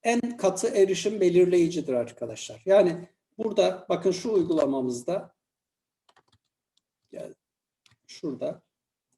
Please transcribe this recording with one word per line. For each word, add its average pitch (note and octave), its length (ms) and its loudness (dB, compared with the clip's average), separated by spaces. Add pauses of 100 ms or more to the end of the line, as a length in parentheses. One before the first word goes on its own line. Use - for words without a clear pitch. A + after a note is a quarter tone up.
En A#3+ 340 -2
katı F#3+ 320 0
erişim G3 520 0
belirleyicidir F3 720 2
arkadaşlar. A#2 720 -6
Yani F#3 420 4 (300)
burada G3 500 0
bakın F3+ 220 0
şu A3 220 -4
uygulamamızda, D3 1000 -2 (1800)
gel, - 240 -16 (720)
şurada C3+ 560 -10 (560)